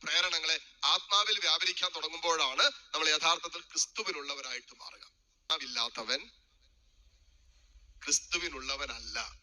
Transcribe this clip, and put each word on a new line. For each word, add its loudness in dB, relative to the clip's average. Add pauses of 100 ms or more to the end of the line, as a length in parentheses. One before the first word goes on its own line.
പ്രേരണകളെ 2 (260)
ആത്മാവിൽ 4
വ്യാപരിക്കാൻ 2
തുടങ്ങുമ്പോഴാണ് 0
നമ്മൾ 2
യഥാർത്ഥത്തിൽ 2
ക്രിസ്തുവിനുള്ളവരായിട്ട് -4
മാറുക. -18
ആത്മാവില്ലാത്തവൻ -4 (1700)
ക്രിസ്തുവിനുള്ളവനല്ല. -4 (240)